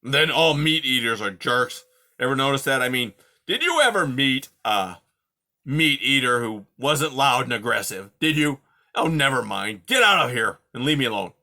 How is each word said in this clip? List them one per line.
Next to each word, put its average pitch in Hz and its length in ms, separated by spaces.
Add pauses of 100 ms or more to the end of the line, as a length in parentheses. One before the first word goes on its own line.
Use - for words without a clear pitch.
Then 143 280
all 156 240
meat 156 300
eaters 117 360
are 104 100
jerks. 123 540 (340)
Ever 127 180
notice 135 280
that? 135 180
I 123 60
mean, 123 240 (340)
did 233 160
you 339 180
ever 214 260
meet 131 420 (160)
a 98 320 (680)
meat 147 380
eater 127 380
who 110 260 (120)
wasn't 143 360
loud 131 300
and 123 80
aggressive? 104 580 (100)
Did 156 160
you? 147 240 (340)
Oh, - 140
never 139 340
mind. 101 440
Get 254 160
out 196 240
of 123 60
here 113 260 (160)
and 123 100
leave 147 140
me 135 60
alone. 101 280 (100)